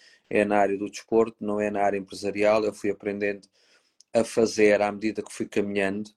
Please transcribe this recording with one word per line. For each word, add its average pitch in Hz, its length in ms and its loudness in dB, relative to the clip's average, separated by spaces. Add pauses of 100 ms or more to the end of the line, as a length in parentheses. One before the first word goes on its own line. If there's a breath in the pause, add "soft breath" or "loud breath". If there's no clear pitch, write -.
(280 soft breath)
é 107 160 2
na 104 140 2
área 98 180 2
do 101 140 -6
desporto, 113 500 0
não 104 200 -4
é 104 100 0
na 101 120 -2
área 101 160 0
empresarial. 101 640 0
Eu 104 100 -2
fui 104 160 -4
aprendendo 101 580 -6 (640 soft breath)
a 113 120 2
fazer 107 580 4
à 104 80 0
medida 104 320 -4
que - 100 -14
fui 104 140 -8
caminhando, 101 720 -2